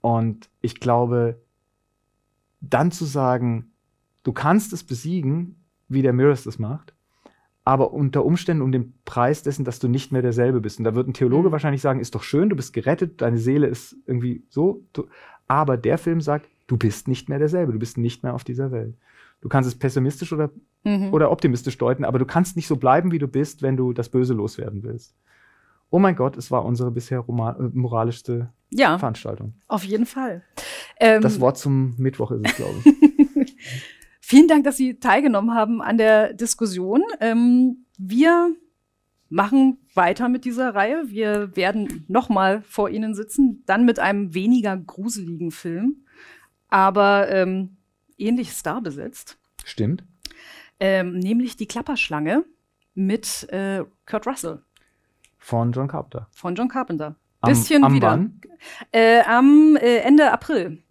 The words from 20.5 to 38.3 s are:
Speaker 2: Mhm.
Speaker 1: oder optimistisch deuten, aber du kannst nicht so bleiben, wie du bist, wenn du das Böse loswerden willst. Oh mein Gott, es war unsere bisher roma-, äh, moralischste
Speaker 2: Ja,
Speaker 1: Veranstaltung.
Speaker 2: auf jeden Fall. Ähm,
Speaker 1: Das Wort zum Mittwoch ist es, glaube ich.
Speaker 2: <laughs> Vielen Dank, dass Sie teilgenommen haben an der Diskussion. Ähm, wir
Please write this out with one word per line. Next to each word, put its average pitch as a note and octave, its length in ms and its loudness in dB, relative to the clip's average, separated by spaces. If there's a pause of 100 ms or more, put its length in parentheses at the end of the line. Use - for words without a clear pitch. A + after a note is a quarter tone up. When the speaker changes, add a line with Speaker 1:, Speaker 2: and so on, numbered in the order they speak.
Speaker 2:
Mhm. G3+ 280 -2
Speaker 1:
oder D#3+ 180 2
optimistisch B2+ 480 -2
deuten, B2+ 260 -2
aber B2+ 140 -2
du C3 80 0
kannst F3 300 -2
nicht E3 100 -8
so D3+ 100 -2
bleiben, C3+ 360 2
wie E3 60 -2
du C#3+ 100 -4
bist, C#3+ 340 -6
wenn C3+ 140 -2
du B2+ 160 -2
das A#2+ 180 -6
Böse B2+ 240 0
loswerden G#2+ 480 -8
willst. A2+ 320 -14 (760)
Oh E3+ 80 2
mein F#3+ 180 4
Gott, C3+ 200 -2
es - 140 -14
war B2+ 140 -2
unsere A#2+ 260 -4
bisher B2 300 -6
roma-, A#2+ 380 -6
äh, B2+ 140 -4
moralischste A#2+ 800 -4 (200)
Speaker 2:
Ja, G3+ 280 0
Speaker 1:
Veranstaltung. A2 560 -8 (120)
Speaker 2:
auf G3 180 -6
jeden G#3+ 220 -2
Fall. A#3+ 360 -10 (580)
Ähm, A3 220 6
Speaker 1:
Das G#3+ 180 0
Wort B2+ 180 2
zum C3 400 0
Mittwoch C3 320 -4
ist A2+ 120 -6
es, A2 140 -2
glaube - 280 -8
ich. D4 720 6
Speaker 2:
<laughs> - 0 - (640)
Vielen D4 260 8
Dank, D4+ 180 4
dass C#4 120 -2
Sie B3+ 240 -4
teilgenommen A#3 540 2
haben A3+ 280 0
an A3+ 160 -2
der A3 360 4
Diskussion. G3+ 680 -2 (180)
Ähm, B3 640 2 (120)
wir D#4+ 560 2 (760)